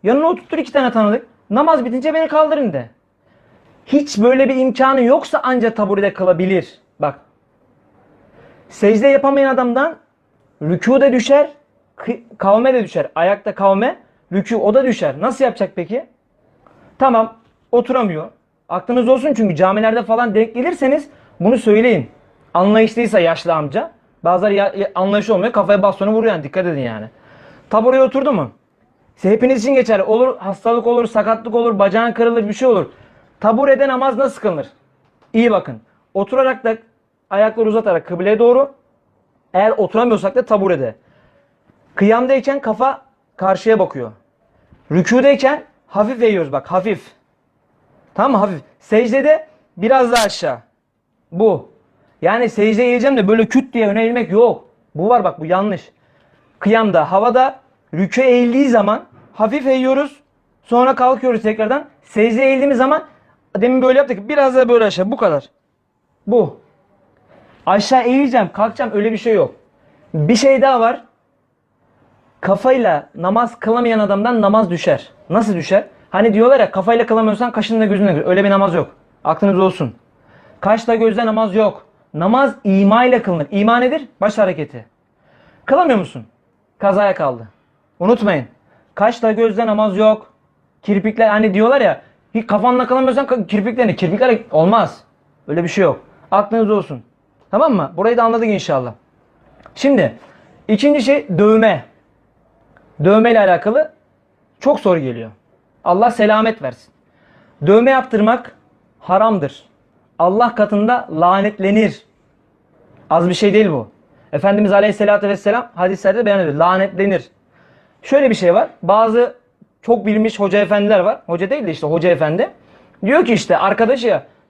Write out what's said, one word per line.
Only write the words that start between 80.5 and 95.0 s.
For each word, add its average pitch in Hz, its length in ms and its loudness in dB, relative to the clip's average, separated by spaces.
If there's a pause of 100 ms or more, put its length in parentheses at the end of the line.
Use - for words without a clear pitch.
Kaşla 226 340 0
gözle 220 300 0
namaz 220 300 -2
yok. 208 300 -2 (280)
Namaz 220 500 0
ima 202 420 2
ile 247 160 2
kılınır. 170 300 -4
İma 214 260 0
nedir? 254 300 -2 (140)
Baş 208 160 -2
hareketi. 156 480 -4 (800)
Kılamıyor 285 340 2
musun? 131 260 -12 (540)
Kazaya 196 340 0
kaldı. 127 340 -6 (520)
Unutmayın. 170 460 0 (500)
Kaşla 220 360 0
gözle 226 340 -2
namaz 214 320 -2
yok. 214 360 0 (480)
Kirpikler 214 460 0
hani 214 260 0
diyorlar 233 280 2
ya, 175 200 0 (320)
"Hiç 220 140 -6
kafanla 240 400 0
kılamıyorsan 262 380 0
ka-, 233 220 -4
kirpiklerini." 214 480 -2
Kirpikler 220 440 0 (120)
olmaz. 180 520 0 (440)